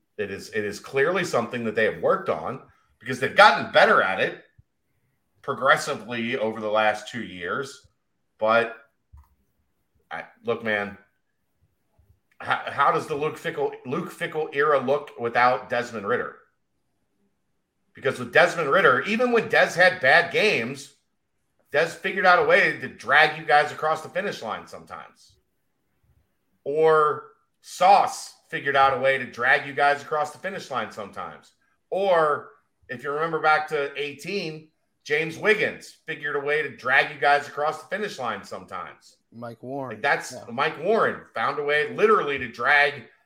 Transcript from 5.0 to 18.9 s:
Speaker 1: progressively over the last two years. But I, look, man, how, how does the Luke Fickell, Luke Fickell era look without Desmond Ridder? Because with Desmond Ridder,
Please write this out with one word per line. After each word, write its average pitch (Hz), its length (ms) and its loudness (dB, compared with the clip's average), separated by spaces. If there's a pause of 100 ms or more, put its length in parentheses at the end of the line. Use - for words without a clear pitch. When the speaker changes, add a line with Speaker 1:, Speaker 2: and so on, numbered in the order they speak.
Speaker 1:
progressively 123 960 -2
over 110 240 -4
the 107 80 -4
last 107 400 0
two 113 140 -10
years. 92 640 -10 (500)
But 113 380 2 (1400)
I, 82 140 -10 (180)
look, 113 200 -4
man, 104 340 -2 (1400)
how, 127 280 -4
how 139 240 2
does 160 160 -2
the 156 80 -4
Luke 151 220 -4
Fickell, 147 360 -4 (120)
Luke 156 260 -6
Fickell 160 420 -6
era 143 260 4
look 139 400 -2
without 120 500 2
Desmond 117 380 -4
Ridder? - 300 -4 (1600)
Because 127 260 -4
with 120 140 -8
Desmond 160 360 2
Ridder, 143 340 4